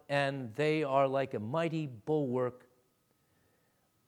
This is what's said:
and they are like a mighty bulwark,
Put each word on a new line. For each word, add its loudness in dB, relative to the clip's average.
and 0
they 2
are 4
like 0
a -4
mighty -2
bulwark, -2